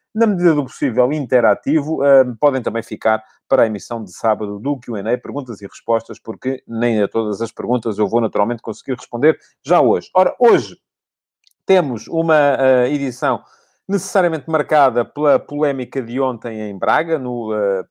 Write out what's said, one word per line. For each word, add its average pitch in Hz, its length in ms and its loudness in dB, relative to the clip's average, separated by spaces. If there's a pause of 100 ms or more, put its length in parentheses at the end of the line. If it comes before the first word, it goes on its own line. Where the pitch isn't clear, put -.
(160)
na 226 100 2
medida 175 300 2
do 143 80 0
possível, 123 480 -2
interativo. 139 920 0
Ahm, 131 360 4
podem 135 220 2
também 110 200 -4
ficar 110 400 -2 (260)
para 127 160 4
a - 20 6
emissão 113 380 -6
de 92 80 -14
sábado 104 480 -4
do 135 180 -4
Q 120 180 -10
and 104 160 -4
A, 123 60 0
perguntas 120 440 -10
e 101 40 -14
respostas, 113 540 -6
porque 120 480 -8
nem 117 340 0
a 101 60 2
todas 107 340 -4
as 113 100 -6
perguntas 110 460 -4
eu 104 100 0
vou 113 140 0
naturalmente 110 400 -2
conseguir 117 340 -8
responder 131 440 -2 (240)
já 156 180 2
hoje. 104 340 2
Ora, 185 240 2
hoje 143 380 2 (880)
temos 151 420 0
uma, 165 280 0
ah, 131 540 4
edição 139 520 -2 (460)
necessariamente 175 600 -2
marcada 143 560 2
pela 143 360 2
polémica 139 600 -4
de 120 200 -6
ontem 117 420 -4
em 101 160 -8
Braga, 147 400 0
no, 123 340 -6
ah, 101 400 0